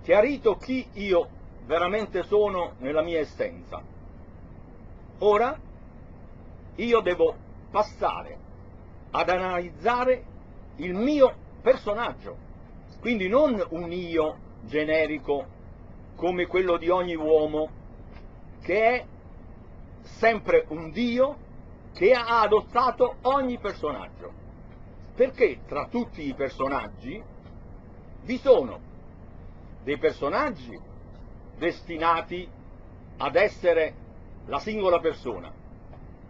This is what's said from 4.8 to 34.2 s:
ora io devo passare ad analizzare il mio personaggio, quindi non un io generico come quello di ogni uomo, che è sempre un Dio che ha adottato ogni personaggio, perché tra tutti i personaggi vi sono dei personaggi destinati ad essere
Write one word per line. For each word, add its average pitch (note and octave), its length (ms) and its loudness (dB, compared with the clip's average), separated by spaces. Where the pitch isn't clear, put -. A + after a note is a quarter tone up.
ora G#3+ 380 6
io A3+ 260 4
devo F3 360 4
passare D3 680 0
ad D#3+ 160 2
analizzare F#3 960 2
il F3+ 180 -4
mio C4 380 6
personaggio, G#3 760 2
quindi G#3+ 300 0
non A#3+ 420 4
un E3+ 220 -6
io E3 460 0
generico D3+ 840 0
come F3 300 0
quello F3+ 300 2
di D#3+ 120 -2
ogni F3+ 260 4
uomo, D#3 560 4
che F#3+ 200 2
è A#3 240 4
sempre - 680 4
un D#3+ 200 -6
Dio B3 460 2
che G3 200 6
ha A#3 280 4
adottato A#3 840 4
ogni B3+ 360 2
personaggio, C#3 720 -6
perché B3 520 2
tra C#3+ 200 -4
tutti G#3+ 400 -4
i C3 80 -4
personaggi C3 880 -6
vi A3+ 160 -2
sono D#3 500 6
dei C#3+ 160 -2
personaggi D3 800 0
destinati E3 920 -2
ad C#3 200 0
essere E3+ 580 4